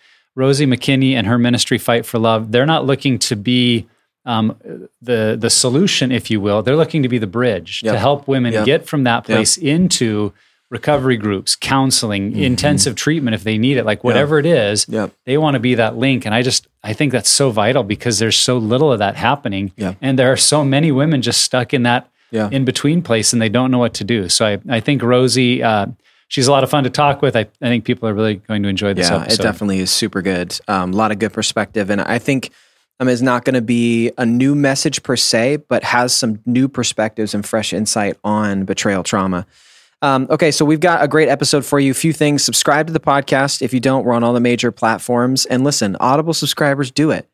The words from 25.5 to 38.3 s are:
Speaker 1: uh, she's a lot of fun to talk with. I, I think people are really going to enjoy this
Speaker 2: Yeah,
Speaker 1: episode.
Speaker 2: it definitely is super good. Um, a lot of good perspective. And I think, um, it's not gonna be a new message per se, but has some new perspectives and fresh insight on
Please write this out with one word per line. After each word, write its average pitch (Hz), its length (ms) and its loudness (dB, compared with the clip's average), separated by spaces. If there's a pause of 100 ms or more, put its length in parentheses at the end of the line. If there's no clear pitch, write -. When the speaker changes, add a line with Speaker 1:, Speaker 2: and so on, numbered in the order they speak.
Speaker 1:
uh, 107 240 0 (420)
she's 127 180 0
a 135 40 4
lot 139 140 4
of 127 60 -4
fun 143 140 2
to 123 60 0
talk 143 300 0
with. 127 160 0
I, 113 40 2 (200)
I 135 80 -4
think 120 160 -2
people 117 240 -2
are 107 60 -2
really 107 220 0
going 104 260 -4
to 101 80 0
enjoy 98 240 -2
this 90 160 0
Speaker 2:
Yeah, 101 100 2
Speaker 1:
episode. 110 200 -2
Speaker 2:
it - 20 0
definitely 101 380 -2
is 92 100 -2
super 98 320 -2
good. 90 360 -4 (100)
Um, 92 260 -2
a - 20 0
lot 107 160 0
of 104 60 -4
good 107 160 -2
perspective. 107 560 -4
And 101 100 0
I 113 180 -2
think, 135 320 -2 (480)
um, 127 100 0
it's 123 120 2
not 123 240 2
gonna 131 160 0
be 117 560 0
a 123 80 -2
new 123 300 2
message 139 480 0
per 127 140 -2
se, 123 420 0 (100)
but 120 160 0
has 123 300 0
some 110 320 -2
new 127 220 2
perspectives 107 640 -4
and 104 100 -4
fresh 107 300 -4
insight 101 500 -2
on 104 400 0